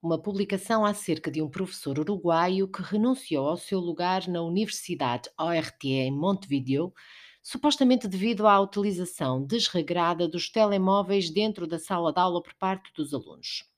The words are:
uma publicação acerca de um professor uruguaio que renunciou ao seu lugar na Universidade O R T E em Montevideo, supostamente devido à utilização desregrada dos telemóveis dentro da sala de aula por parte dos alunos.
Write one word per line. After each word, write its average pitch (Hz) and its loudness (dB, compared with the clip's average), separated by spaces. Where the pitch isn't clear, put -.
uma 165 0
publicação 202 -2
acerca 175 -2
de 151 -2
um 151 -4
professor 151 -6
uruguaio 180 2
que 190 -10
renunciou 202 0
ao 170 0
seu 190 -4
lugar 175 -2
na 175 -2
Universidade 170 -2
O 165 -2
R 160 -2
T - -8
E 135 0
em 131 0
Montevideo, 143 -2
supostamente 262 2
devido 202 0
à 202 8
utilização 180 -2
desregrada 175 0
dos 170 -4
telemóveis 196 2
dentro 196 0
da 160 -4
sala 170 0
de 175 2
aula 180 2
por - -18
parte 190 -4
dos 143 -6
alunos. 78 -8